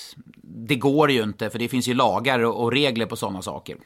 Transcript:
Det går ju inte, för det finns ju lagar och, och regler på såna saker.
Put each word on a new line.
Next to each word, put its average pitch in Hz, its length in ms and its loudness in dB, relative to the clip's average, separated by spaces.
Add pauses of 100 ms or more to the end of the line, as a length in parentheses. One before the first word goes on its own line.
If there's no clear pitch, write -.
(420)
Det 113 340 -4
går 143 360 4
ju 117 120 2
inte, 107 260 -4
för 113 100 -8
det 120 80 -2
finns 123 200 -2
ju 123 60 0
lagar 120 460 2
och, 117 240 0
och 117 80 0
regler 127 340 0
på 113 100 -8
såna 98 260 -6
saker. - 440 -10